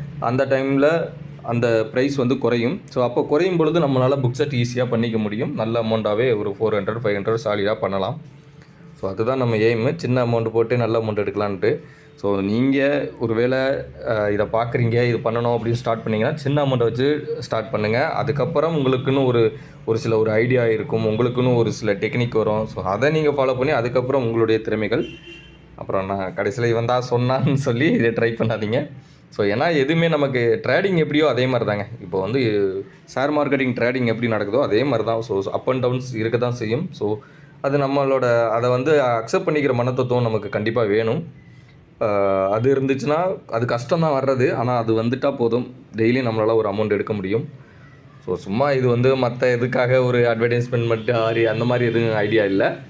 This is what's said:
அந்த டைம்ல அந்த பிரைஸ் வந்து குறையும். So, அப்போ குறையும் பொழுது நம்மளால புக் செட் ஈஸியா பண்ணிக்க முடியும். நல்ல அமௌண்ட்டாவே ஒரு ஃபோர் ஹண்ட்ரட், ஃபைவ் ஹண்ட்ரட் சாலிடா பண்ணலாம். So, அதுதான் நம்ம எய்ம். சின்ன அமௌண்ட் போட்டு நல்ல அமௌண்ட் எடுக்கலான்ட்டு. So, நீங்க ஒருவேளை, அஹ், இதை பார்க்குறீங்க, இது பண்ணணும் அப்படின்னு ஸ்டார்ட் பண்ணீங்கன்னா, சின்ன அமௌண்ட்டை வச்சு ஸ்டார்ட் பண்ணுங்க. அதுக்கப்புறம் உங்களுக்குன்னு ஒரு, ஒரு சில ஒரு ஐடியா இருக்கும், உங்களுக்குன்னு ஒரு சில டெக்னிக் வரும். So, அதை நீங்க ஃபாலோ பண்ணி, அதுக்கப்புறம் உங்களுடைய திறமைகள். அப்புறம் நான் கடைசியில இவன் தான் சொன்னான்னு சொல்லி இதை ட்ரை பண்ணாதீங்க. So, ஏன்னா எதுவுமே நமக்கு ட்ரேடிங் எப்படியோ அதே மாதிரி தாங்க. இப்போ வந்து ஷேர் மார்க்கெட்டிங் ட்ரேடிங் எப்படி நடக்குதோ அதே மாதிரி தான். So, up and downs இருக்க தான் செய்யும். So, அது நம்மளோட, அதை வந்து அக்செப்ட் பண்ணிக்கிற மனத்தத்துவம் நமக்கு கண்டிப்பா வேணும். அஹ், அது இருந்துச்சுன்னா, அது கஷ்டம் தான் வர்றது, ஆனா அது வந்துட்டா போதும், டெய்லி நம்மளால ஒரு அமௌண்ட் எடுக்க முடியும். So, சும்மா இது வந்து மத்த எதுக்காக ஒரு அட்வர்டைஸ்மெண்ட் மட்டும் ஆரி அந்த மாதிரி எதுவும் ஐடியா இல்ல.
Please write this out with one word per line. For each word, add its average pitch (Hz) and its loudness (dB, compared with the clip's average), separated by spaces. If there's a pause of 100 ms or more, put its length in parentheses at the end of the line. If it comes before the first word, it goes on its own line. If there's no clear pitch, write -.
(200)
அந்த 127 0
டைம்ல 139 0 (340)
அந்த 117 0
பிரைஸ் 135 0
வந்து 123 0
குறையும். 120 0
So, 123 -2
அப்போ 123 0
குறையும் 170 0
பொழுது 165 2
நம்மளால 135 2
புக் 127 0
செட் 147 -2
ஈஸியா 120 0
பண்ணிக்க 113 0
முடியும். 107 -4
நல்ல 113 -2
அமௌண்ட்டாவே 110 0
ஒரு 101 -4
ஃபோர் 107 0
ஹண்ட்ரட், 107 -4
ஃபைவ் 104 0
ஹண்ட்ரட் 110 -2
சாலிடா 104 0
பண்ணலாம். 98 -4 (800)
So, 95 -4
அதுதான் 113 -2
நம்ம 120 0
எய்ம். 117 2
சின்ன 123 0
அமௌண்ட் 117 0
போட்டு 113 0
நல்ல 117 0
அமௌண்ட் 107 -2
எடுக்கலான்ட்டு. 101 -2 (360)
So, 98 -2
நீங்க 135 0 (100)
ஒருவேளை, 120 0 (500)
அஹ், 107 0
இதை 104 0
பார்க்குறீங்க, 120 0
இது 117 0
பண்ணணும் 120 0
அப்படின்னு 113 -2
ஸ்டார்ட் 113 -2
பண்ணீங்கன்னா, 113 0
சின்ன 143 0
அமௌண்ட்டை 131 0
வச்சு 127 0
ஸ்டார்ட் 110 -4
பண்ணுங்க. 110 0
அதுக்கப்புறம் 143 -2
உங்களுக்குன்னு 131 0
ஒரு, 117 2 (320)
ஒரு 113 0
சில 113 0
ஒரு 110 2
ஐடியா 120 2
இருக்கும், 110 0
உங்களுக்குன்னு 120 2
ஒரு 110 2
சில 107 -2
டெக்னிக் 117 -2
வரும். 107 0
So, 98 -8
அதை 107 0
நீங்க 156 2
ஃபாலோ 135 0
பண்ணி, 131 0
அதுக்கப்புறம் 127 0
உங்களுடைய 113 2
திறமைகள். 107 -2 (680)
அப்புறம் 95 -4
நான் 95 -4
கடைசியில 107 -2
இவன் 117 0
தான் 123 0
சொன்னான்னு 131 0
சொல்லி 131 0
இதை 117 2
ட்ரை 113 0
பண்ணாதீங்க. 113 -2 (380)
So, - -2
ஏன்னா 143 2
எதுவுமே 165 2
நமக்கு 123 2
ட்ரேடிங் 175 0
எப்படியோ 151 2
அதே 127 2
மாதிரி 123 0
தாங்க. 104 -2 (140)
இப்போ 95 -4
வந்து 110 0 (760)
ஷேர் 139 0
மார்க்கெட்டிங் 135 0
ட்ரேடிங் 123 0
எப்படி 113 0
நடக்குதோ 104 0
அதே 104 2
மாதிரி 120 0
தான். 113 -2
So, 98 -2
up - -4
and 127 0
downs 123 -2
இருக்க 117 0
தான் 120 -2
செய்யும். 120 -4
So, 107 -4 (420)
அது 139 0
நம்மளோட, 135 2
அதை 117 2
வந்து 139 2
அக்செப்ட் 123 0
பண்ணிக்கிற 143 2
மனத்தத்துவம் 123 0
நமக்கு 110 -2
கண்டிப்பா 110 -2
வேணும். 113 0 (560)
அஹ், 98 2
அது 120 2
இருந்துச்சுன்னா, 135 0 (300)
அது 117 -4
கஷ்டம் 123 0
தான் 143 2
வர்றது, 131 2
ஆனா 123 0
அது 113 0
வந்துட்டா 127 -2
போதும், 117 -2 (220)
டெய்லி 113 2
நம்மளால 110 0
ஒரு 107 2
அமௌண்ட் 107 -2
எடுக்க 101 0
முடியும். 101 -2 (760)
So, 92 -4
சும்மா 123 0
இது 127 2
வந்து 123 4
மத்த 123 -2
எதுக்காக 127 2
ஒரு 123 2
அட்வர்டைஸ்மெண்ட் 120 2
மட்டும் 113 0
ஆரி 113 2
அந்த 113 0
மாதிரி 120 2
எதுவும் 113 2
ஐடியா 104 2
இல்ல. 101 0 (120)